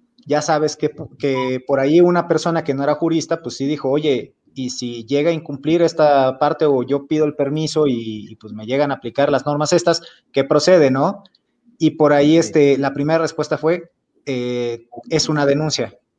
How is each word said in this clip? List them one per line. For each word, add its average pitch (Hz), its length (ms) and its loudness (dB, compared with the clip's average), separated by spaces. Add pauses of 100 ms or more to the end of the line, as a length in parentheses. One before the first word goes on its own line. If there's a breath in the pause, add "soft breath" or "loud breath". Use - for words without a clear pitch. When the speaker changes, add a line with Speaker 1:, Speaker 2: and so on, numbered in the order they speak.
(260)
Speaker 1:
ya 147 160 0
sabes 151 340 0
que, - 180 -4 (240)
que 131 480 -2
por 139 140 0
ahí 151 220 4
una 175 260 2
persona 165 340 0
que 143 120 -4
no 135 80 -4
era 143 120 0
jurista, 165 460 -2
pues 120 160 -10
sí 135 100 -4
dijo, 147 220 -4
"Oye, 139 460 -2 (200)
y 127 140 -8
si 120 380 -10
llega 143 240 0
a - 20 0
incumplir 156 480 -2
esta 143 580 2
parte 147 280 0
o 135 160 2
yo 139 240 -4
pido 156 180 0
el 151 100 -2
permiso 151 520 -2
y, 110 440 -4
y, 110 60 -20
pues, 107 160 -18
me 107 140 -14
llegan 139 240 0
a 139 40 -2
aplicar 139 360 -2
las 135 160 0
normas 147 260 -2
estas, 170 300 0 (280 loud breath)
¿qué 135 140 0
procede, 151 460 4
no?". 147 340 -2 (540)
Y 156 140 2
por 147 200 4
ahí, 147 200 4
Speaker 2:
Sí. 165 40 6
Speaker 1:
este, 143 420 4
la 139 140 -2
primera 147 260 -2
respuesta 156 380 -4
fue, 170 340 -2 (360)
eh, 123 640 -6 (200)
"Es 156 220 -2
una 147 160 0
denuncia, 139 520 -2 (200)